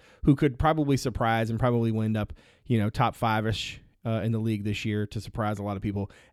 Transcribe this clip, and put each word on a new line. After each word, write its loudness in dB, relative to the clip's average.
who 6
could 0
probably 2
surprise 0
and -2
probably 2
wind 0
up, -4
you 4
know, 2
top 0
five-ish, -2
uh, -2
in 0
the 0
league -2
this -4
year -2
to -8
surprise -4
a -6
lot -4
of -8
people. -4